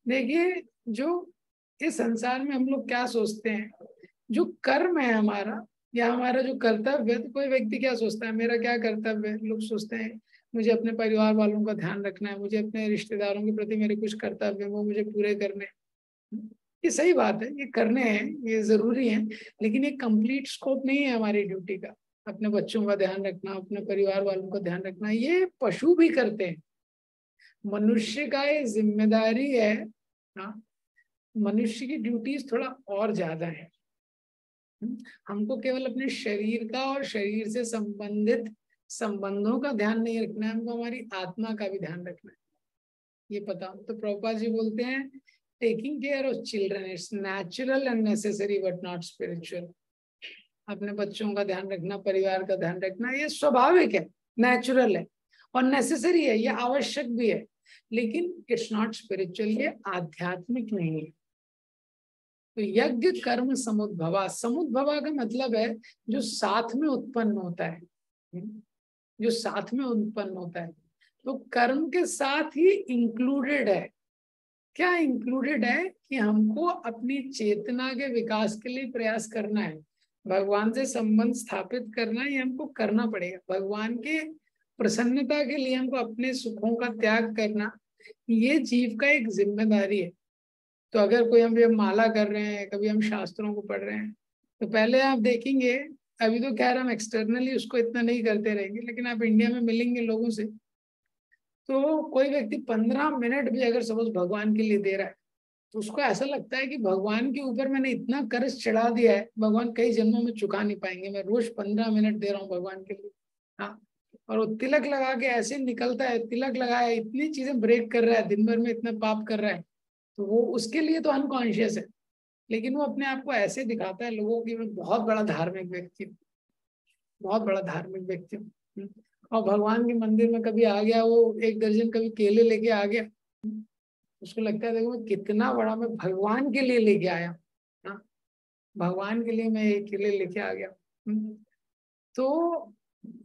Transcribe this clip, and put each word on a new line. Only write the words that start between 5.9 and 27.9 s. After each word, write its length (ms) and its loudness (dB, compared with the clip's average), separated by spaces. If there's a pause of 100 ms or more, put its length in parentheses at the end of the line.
या 180 2
हमारा 280 2
जो 140 -2
कर्तव्य 580 2
है, 100 -2
तो 60 -12
कोई 180 -2
व्यक्ति 300 0
क्या 180 0
सोचता 320 -2
है, 40 -4
"मेरा 260 0
क्या 200 0
कर्तव्य 520 -2
है?" 80 -4
लोग 240 -4
सोचते 340 -6
हैं, 260 -8 (340)
"मुझे 160 2
अपने 200 2
परिवार 440 4
वालों 280 4
का 100 -2
ध्यान 300 -4
रखना 260 -6
है, 100 -8
मुझे 180 -2
अपने 320 -2
रिश्तेदारों 560 -2
के 100 0
प्रति 200 -2
मेरे 200 2
कुछ 180 -2
कर्तव्य 500 -4
हैं, 80 -6
वो 120 -4
मुझे 200 0
पूरे 320 0
करने 300 -4
हैं।" 840 -16 (360)
ये 60 4
सही 220 6
बात 300 2
है, 160 -8
ये 60 -8
करने 380 2
हैं, 440 0
ये 160 0
जरूरी 460 4
है, 160 2 (360)
लेकिन 240 2
ये 60 0
complete 560 0
scope 380 -2
नहीं 140 2
है 100 2
हमारी 340 2
duty 340 -6
का। 180 -14 (320)
अपने 220 -4
बच्चों 360 0
का 100 2
ध्यान 300 0
रखना, 260 -8
अपने 340 -8
परिवार 380 2
वालों 260 -2
का 100 -4
ध्यान 220 -4
रखना, 280 -6
ये 420 2 (100)
पशु 340 4
भी 140 8
करते 360 0
हैं। 160 -6 (1040)
मनुष्य 600 2